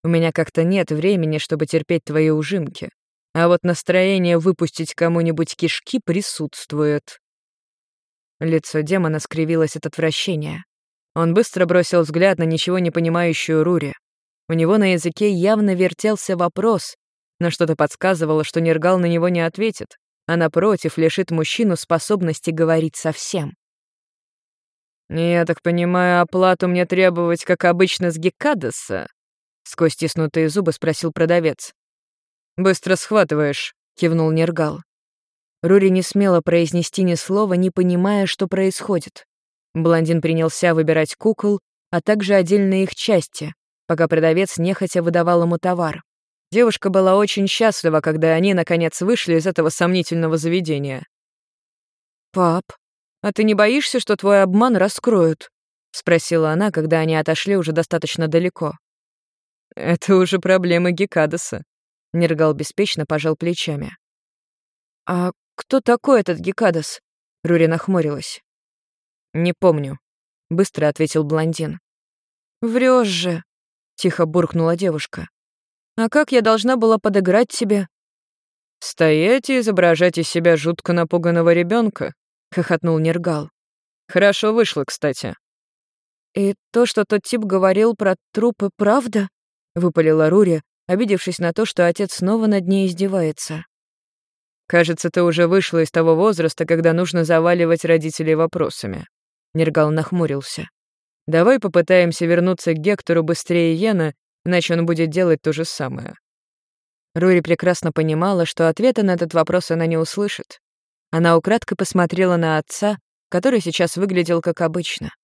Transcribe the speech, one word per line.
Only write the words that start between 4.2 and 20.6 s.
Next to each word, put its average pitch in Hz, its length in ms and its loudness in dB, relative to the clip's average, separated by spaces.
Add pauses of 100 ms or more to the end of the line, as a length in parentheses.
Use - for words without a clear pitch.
выпустить 165 560 -2
кому-нибудь 165 640 -2
кишки - 440 -4
присутствует". 151 1200 -6 (1200)
Лицо 160 400 -2
демона 156 400 -2
скривилось 160 560 -2
от 156 100 -12
отвращения. 156 760 -6 (500)
Он 165 200 0
быстро 190 320 0
бросил 175 380 2
взгляд 165 340 0
на 165 60 -2
ничего 165 360 -2
не 170 120 -2
понимающую 165 680 0
Рури. 156 320 0 (540)
У 165 60 -4
него 165 240 2
на 196 160 4
языке 175 360 -2
явно 196 460 2
вертелся 185 600 -2
вопрос, 190 580 -2 (460)
но 170 80 0
что-то 160 260 0
подсказывало, 156 720 0
что - 160 -4
Нергал 165 380 2
на 175 60 2
него 170 220 0
не 175 140 0
ответит, 190 560 -6 (300)
а 170 100 0
напротив, 170 600 0